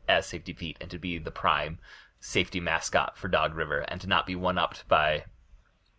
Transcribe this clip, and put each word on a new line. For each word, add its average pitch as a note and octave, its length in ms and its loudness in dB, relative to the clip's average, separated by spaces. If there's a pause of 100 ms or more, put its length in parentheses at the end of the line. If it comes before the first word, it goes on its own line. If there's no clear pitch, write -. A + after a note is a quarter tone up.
as E2+ 180 4
Safety E2+ 280 -8
Pete D#2+ 280 -8
and E2+ 80 -12
to F2 80 -8
be E2+ 220 -4
the D#2 100 -6
prime D#2 480 2 (420)
safety - 400 0
mascot E2 580 0
for G2 100 -6
Dog D#2+ 260 2
River D2+ 340 -2
and F2+ 140 -6
to F#2 60 -8
not F2+ 180 4
be F2+ 100 -4
one-upped F2+ 520 -2
by, D2+ 360 4 (760)